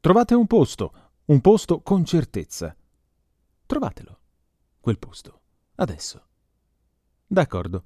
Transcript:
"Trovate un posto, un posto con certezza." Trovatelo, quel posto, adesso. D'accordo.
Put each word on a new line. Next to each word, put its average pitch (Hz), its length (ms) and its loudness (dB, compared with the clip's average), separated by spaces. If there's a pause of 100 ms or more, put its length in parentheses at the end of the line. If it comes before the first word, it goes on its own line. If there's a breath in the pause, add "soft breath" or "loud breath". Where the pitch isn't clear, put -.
"Trovate 220 340 4
un 240 120 2
posto, 151 460 0 (340 soft breath)
un 143 140 4
posto 190 400 2
con 190 240 0
certezza." 87 720 -6 (880)
Trovatelo, - 520 -8 (600)
quel 113 220 -4
posto, - 400 -20 (360)
adesso. - 500 -8 (1000)
D'accordo. 90 600 -2